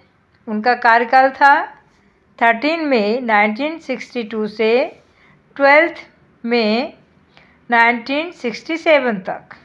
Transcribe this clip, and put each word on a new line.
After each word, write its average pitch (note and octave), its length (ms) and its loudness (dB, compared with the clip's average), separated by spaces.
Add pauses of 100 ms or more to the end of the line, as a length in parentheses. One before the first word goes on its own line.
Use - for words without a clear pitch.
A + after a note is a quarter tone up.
(480)
उनका A3+ 300 -2
कार्यकाल A#3+ 540 4
था C#4 200 4 (880)
थर्टीन D4 480 0
मई A#3 340 0
नाइनटीन A3 600 0
सिक्सटी - 440 -10
टू G#3+ 240 -6
से A3 220 -2 (840)
ट्वेल्थ C#4+ 460 2 (420)
मई A#3 380 0 (880)
नाइनटीन A#3+ 640 0
सिक्सटी - 440 -8
सेवन C4+ 440 0
तक। - 440 -14